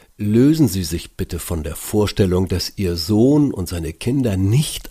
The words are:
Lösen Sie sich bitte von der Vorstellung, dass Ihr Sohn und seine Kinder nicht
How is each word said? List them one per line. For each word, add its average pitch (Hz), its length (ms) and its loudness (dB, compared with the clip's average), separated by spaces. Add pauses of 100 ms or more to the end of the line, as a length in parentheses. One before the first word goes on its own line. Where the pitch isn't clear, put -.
(160)
Lösen 127 520 4
Sie 92 160 -2
sich 80 320 -8
bitte 87 240 -8
von 80 240 -6
der 76 120 -10
Vorstellung, 95 720 0
dass - 300 -4
Ihr 87 200 -2
Sohn 123 560 2
und 90 160 -8
seine 82 240 -6
Kinder 120 440 -2
nicht 107 540 0